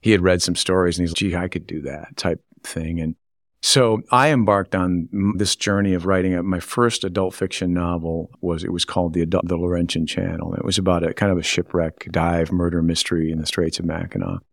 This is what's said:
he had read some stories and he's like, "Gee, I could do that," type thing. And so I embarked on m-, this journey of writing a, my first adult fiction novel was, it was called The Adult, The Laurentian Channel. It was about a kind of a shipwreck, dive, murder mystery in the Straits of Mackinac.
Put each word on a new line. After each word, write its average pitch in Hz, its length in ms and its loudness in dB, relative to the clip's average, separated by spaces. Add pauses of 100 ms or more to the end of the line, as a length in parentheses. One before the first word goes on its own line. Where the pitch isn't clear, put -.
he 113 100 4
had 98 100 6
read 90 200 4
some 87 140 -2
stories 90 420 2
and 90 60 0
he's 82 80 -2
like, 82 60 -6
"Gee, 92 180 0
I 90 120 -2
could 85 200 -8
do 80 140 -8
that," 69 360 -12
type 85 240 -2 (220)
thing. 82 360 -6
And 80 160 -2 (460)
so 113 400 4 (100)
I 131 180 6
embarked 104 460 4
on 90 360 0
m-, 101 260 0
this 98 180 0
journey 101 380 2
of 87 120 0
writing 92 300 2
a, 87 80 -2
my 90 160 -2
first - 440 0
adult 95 300 -2
fiction 92 400 -2
novel 82 560 -2 (100)
was, 85 240 -2
it 90 80 -4
was 87 140 -4
called 87 280 0
The 87 80 2
Adult, 85 260 0
The 87 100 0
Laurentian 87 480 0
Channel. 85 480 -4
It - 100 -6
was - 140 0
about 90 260 2
a 82 100 0
kind 101 180 2
of 90 80 2
a 82 40 -6
shipwreck, - 680 -2
dive, 85 400 2
murder 85 320 0
mystery 82 480 0
in 80 80 -2
the 78 80 -4
Straits 82 320 -2
of 87 60 -6
Mackinac. 90 540 -4 (140)